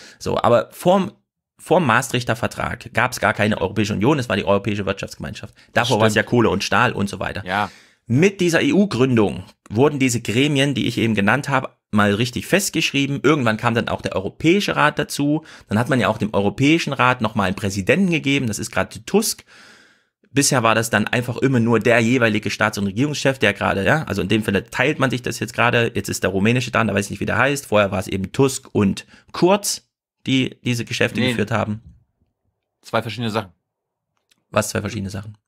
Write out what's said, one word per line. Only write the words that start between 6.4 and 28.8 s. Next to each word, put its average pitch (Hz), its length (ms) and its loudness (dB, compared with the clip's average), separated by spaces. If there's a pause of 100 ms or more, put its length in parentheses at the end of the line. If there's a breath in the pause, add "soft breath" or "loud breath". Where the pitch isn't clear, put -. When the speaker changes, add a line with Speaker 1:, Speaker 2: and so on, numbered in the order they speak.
Speaker 1:
und 92 140 0
Stahl 110 300 2
und 101 160 -2
so 98 100 -10
weiter. - 260 -6
Speaker 2:
Ja. 95 240 -2 (380 loud breath)
Speaker 1:
Mit 175 340 2
dieser 170 200 2
E-U-Gründung 123 840 2 (260)
wurden 139 300 2
diese 123 220 0
Gremien, 139 520 0
die 110 140 -2
ich 117 100 -4
eben 113 180 2
genannt 107 340 0
habe, 131 200 -2 (200)
mal 104 240 2
richtig 113 320 -4
festgeschrieben. 143 800 -2
Irgendwann 123 340 2
kam 120 160 -2
dann 113 140 0
auch - 140 -4
der - 140 -6
Europäische 160 600 0
Rat 147 240 2
dazu. 147 440 -2 (260 loud breath)
Dann 98 100 2
hat 123 80 -2
man 131 120 2
ja 98 100 2
auch 107 80 -2
dem 107 160 -4
Europäischen 135 580 2
Rat 127 300 0
nochmal 113 260 0
einen 95 80 -2
Präsidenten 107 560 0
gegeben, 139 340 0
das 104 140 -4
ist 107 100 -8
gerade - 360 -6
Tusk. - 380 -2 (840 soft breath)
Bisher 135 320 2
war 113 140 2
das 113 140 0
dann 107 180 0
einfach 120 300 -4
immer 131 240 2
nur 113 180 4
der 117 220 4
jeweilige 113 480 2
Staats- 107 280 -2
und 104 80 -2
Regierungschef, 131 540 -2
der 101 140 2
gerade, 98 320 -2
ja, 143 180 2
also 98 180 -4
in 90 60 -2
dem 107 160 2
Fall 98 200 0
teilt 151 360 -2
man 131 100 2
sich 127 120 -4
das - 180 -6
jetzt 113 140 -6
gerade, 117 420 2
jetzt - 140 -4
ist - 140 -4
der 95 80 2
rumänische 113 400 0
da, 110 120 2
da 104 100 0
weiß 101 120 0
ich - 60 -10
nicht, 98 100 -8
wie 92 40 -2
der 95 120 0
heißt. 139 300 -2
Vorher 104 240 2
war 92 80 -2
es 95 100 -6
eben 95 240 -6
Tusk - 400 0
und 101 320 0 (260 soft breath)